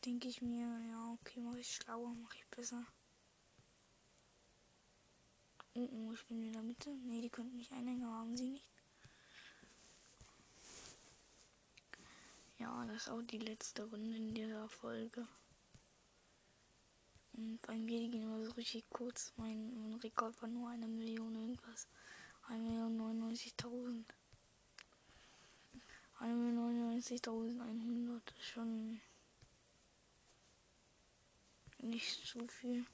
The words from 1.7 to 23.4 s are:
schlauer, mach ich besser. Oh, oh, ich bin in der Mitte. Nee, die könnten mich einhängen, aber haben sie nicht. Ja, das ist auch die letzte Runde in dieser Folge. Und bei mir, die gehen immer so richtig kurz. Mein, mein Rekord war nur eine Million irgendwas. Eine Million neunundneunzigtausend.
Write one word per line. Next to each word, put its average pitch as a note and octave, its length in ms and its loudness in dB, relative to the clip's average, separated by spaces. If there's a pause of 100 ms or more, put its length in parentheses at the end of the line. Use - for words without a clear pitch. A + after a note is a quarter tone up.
schlauer, A#3+ 400 -2
mach A#3 220 -8
ich - 100 -16
besser. A#3+ 400 -4 (3000)
Oh, A#3+ 180 4
oh, A3 200 0
ich A3+ 140 -6
bin A3+ 180 0
in A3 80 0
der A3 100 -2
Mitte. A#3+ 280 0
Nee, B3 320 0
die A#3+ 60 0
könnten B3 280 -4
mich A#3+ 160 -6
einhängen, B3 320 2
aber A3+ 140 0
haben A3+ 180 0
sie B3+ 140 4
nicht. C#4 180 -6 (4000)
Ja, A#3+ 260 0
das A3 180 0
ist - 60 -2
auch A3+ 140 0
die A#3 160 -2
letzte A3 520 0
Runde A3 260 0
in A3 160 0
dieser A3 360 -2
Folge. A#3 580 -2 (2000)
Und A3+ 300 0
bei A3 120 -2
mir, A3+ 240 4
die A#3 120 4
gehen A3+ 120 2
immer A3 220 2
so A3+ 80 0
richtig A#3 380 -2
kurz. - 460 0
Mein, A3 380 0
mein A3 240 -2
Rekord A#3 420 2
war A#3 80 -2
nur A#3+ 200 0
eine A#3 180 -2
Million A3+ 480 0
irgendwas. A3+ 540 -2 (580)
Eine A3+ 160 0
Million A3+ 340 4
neunundneunzigtausend. A#3 1160 2 (2000)